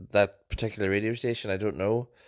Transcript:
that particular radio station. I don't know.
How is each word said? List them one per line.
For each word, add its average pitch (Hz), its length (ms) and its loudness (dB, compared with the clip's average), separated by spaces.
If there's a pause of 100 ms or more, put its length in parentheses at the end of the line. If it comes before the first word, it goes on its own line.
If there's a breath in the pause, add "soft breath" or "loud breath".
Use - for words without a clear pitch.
(120)
that - 380 2
particular 107 400 -2
radio 107 240 0
station. 117 380 -4
I 95 60 0
don't 98 200 -2
know. 110 320 0 (180 soft breath)